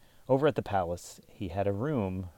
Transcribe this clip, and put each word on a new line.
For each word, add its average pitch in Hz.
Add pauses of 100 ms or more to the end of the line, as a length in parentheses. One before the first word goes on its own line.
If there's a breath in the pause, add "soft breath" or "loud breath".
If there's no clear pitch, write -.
(280 loud breath)
over 135
at 127
the 127
palace, 87
he 98
had 98
a 101
room 98